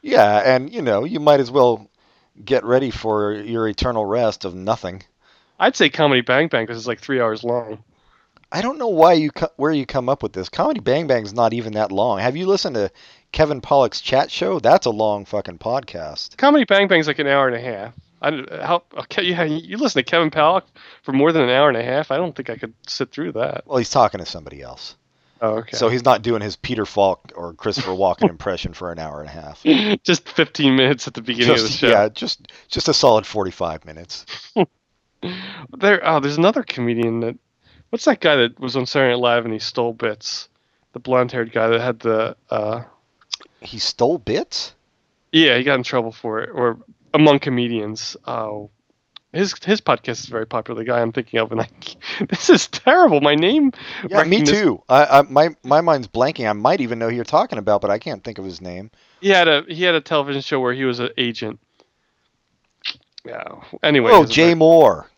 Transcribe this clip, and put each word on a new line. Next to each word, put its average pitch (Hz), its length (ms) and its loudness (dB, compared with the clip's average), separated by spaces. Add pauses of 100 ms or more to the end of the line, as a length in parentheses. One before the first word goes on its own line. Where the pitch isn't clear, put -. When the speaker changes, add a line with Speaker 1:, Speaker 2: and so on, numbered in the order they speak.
Speaker 1:
Yeah, 104 420 4
and, 131 300 2
you 226 80 -6
know, 113 220 0
you 170 160 -6
might 147 200 6
as 120 120 -2
well 120 360 2 (560)
get 123 200 0
ready 127 260 2
for 107 440 -2
your 110 340 -4
eternal 113 360 -2
rest 107 420 -2
of 90 100 -8
nothing. 95 480 -6 (560)
Speaker 2:
I'd 214 160 2
say 156 140 2
Comedy 143 320 2
Bang 135 260 0
Bang 113 180 -2
'cause 113 120 -10
it's, 113 100 -10
like, 117 140 -6
three 131 200 -2
hours 110 220 -2
long. 117 400 -6 (680)
Speaker 1:
I 180 120 -6
don't 285 160 -8
know 240 80 -4
why 170 260 6
you 156 160 2
co-, - 280 -6
where 151 140 0
you 139 140 -2
come 127 240 -4
up 139 140 -2
with 101 100 -8
this. 92 160 -8
Comedy 254 300 -2
Bang 139 260 0
Bang's 113 300 -2
not 117 180 2
even 110 200 -8
that 104 180 -2
long. 101 260 0
Have 123 180 -2
you 185 120 -4
listened 185 280 -2
to 101 160 -2 (400)
Kevin 147 300 0
Pollak's 135 400 0
chat - 300 0
show? 185 280 -4
That's 127 280 4
a 117 40 0
long 104 340 -2
fucking 95 340 -8
podcast. 113 760 -10
Speaker 2:
Comedy 285 280 4
Bang 196 220 4
Bang's, 165 180 2
like, 156 140 -4
an 143 80 -2
hour 139 200 4
and 120 80 -2
a 117 60 -6
half. 117 320 -10 (300)
I, 143 80 0 (340)
how, 175 160 -2 (160)
okay, - 240 -6
yeah, 175 220 -2
you 165 340 -6
listen 233 260 -2
to - 60 -10
Kevin 165 220 0
Pollak 160 320 2 (400)
for - 80 -8
more 139 200 2
than 160 120 2
an 123 80 2
hour 139 180 4
and 120 80 -2
a 117 60 -4
half? 131 260 -4
I 135 80 -2
don't - 180 -6
think 123 140 -10
I 113 80 -8
could 113 160 -12 (140)
sit - 240 -8
through 156 220 -10
that. - 340 -6
Speaker 1:
Well, 135 100 -2
he's 113 140 -2
talking 107 280 2
to 82 60 -10
somebody 71 380 -16
else. - 320 -18 (460)
Speaker 2:
Oh, 110 160 -2
okay. 113 180 -10
Speaker 1:
So 113 140 0
he's 120 160 -2
not 123 160 4
doing 113 200 -2
his 104 140 -8
Peter 110 300 -6
Falk - 500 0
or 85 180 -12
Christopher 98 380 -6
Walken 92 380 0
Speaker 2:
<laughs> - 0 -
Speaker 1:
impression 87 440 -8
for 87 200 -12
an 82 60 -12
hour 76 200 -12
and 76 80 -14
a 73 60 -18
half. 76 300 -18
Speaker 2:
<laughs> 214 400 2
Just - 260 -2
fifteen 139 480 2
minutes 131 280 2
at 135 100 -12
the 120 60 -12
beginning 120 340 2
Speaker 1:
Just, 113 100 0
Speaker 2:
of 107 60 -4
the - 80 -6
show. - 100 2
Speaker 1:
yeah, 107 180 4
just, - 400 -10 (220)
just - 180 -4
a 151 60 2
solid 113 320 4
forty-five 90 580 -6
minutes. 80 420 -18 (300)
Speaker 2:
<laughs> 196 100 2 (1120)
There, 196 300 2
oh, 160 120 2
there's 143 180 -2
another 208 260 2
comedian 117 580 -2
that, 117 160 -6 (520)
what's - 160 -6
that 269 140 2
guy 156 160 4
that 120 240 0
was 127 160 -8
on 127 100 -2
Saturday 131 280 2
Night 123 80 -2
Live 120 240 2
and 113 80 -6
he 107 60 -8
stole 117 340 -4
bits? 110 560 -8 (420)
The - 80 -14
blonde-haired 123 540 -2
guy 113 140 0
that 117 140 2
had 120 180 -4
the, 110 360 -2 (140)
uh, 113 340 -4 (760)
Speaker 1:
He - 180 -16
stole 139 380 -2
bits? - 580 -6 (560)
Speaker 2:
Yeah, 151 260 4
he 127 60 0
got 139 120 2
in 123 80 -2
trouble 117 280 -4
for 110 300 -8
it, - 120 -10
or 120 240 -2 (360)
among 147 260 6
comedians. 117 800 -6 (100)
Oh, 107 420 -10 (640)
his, 185 200 -2 (120)
his 202 160 -2
podcast 120 400 -4
is - 60 -16
very 110 180 -6
popular, 113 380 -8
the - 40 -8
guy 120 140 0
I'm 117 100 -2
thinking 113 280 -6
of, 110 120 -4
and 110 100 -4
I, 113 60 -6 (320)
<laughs> - 300 -8
this - 220 -2
is - 160 6
terrible. 262 520 4
My 147 160 4
name 247 360 2 (360)
Speaker 1:
Yeah, 160 160 2
me 180 140 2
Speaker 2:
recognition - 80 2 (100)
Speaker 1:
too. 175 320 0
I, 139 180 6
I, 139 180 6
my, 151 260 2 (140)
my 143 180 2
mind's 147 260 0
blanking. 127 400 -2
I 107 60 0
might 135 280 0
even 117 180 -4
know 113 100 -2
who 120 60 -4
you're 120 100 -4
talking 156 320 0
about, 104 240 0
but 104 100 -4
I 104 60 0
can't 117 260 -10
think 113 140 -12
of 95 80 -12
his 90 160 -12
name. 92 300 -14 (300)
Speaker 2:
He 196 80 0
had 180 180 6
a, 151 200 2
he 170 160 -6
had 175 120 2
a 151 60 0
television 143 420 -2
show 143 160 -4
where 127 140 0
he 135 120 -6
was 123 140 -2
an 123 180 -6
agent. 113 420 -6 (1700)
Yeah. 120 180 -14 (380)
Anyway, 135 320 4
Speaker 1:
Oh, 180 80 10
Speaker 2:
he's 131 80 2
a - 40 -4
Speaker 1:
Jay 156 100 4
Speaker 2:
very 170 120 6
Speaker 1:
Moore. 160 640 6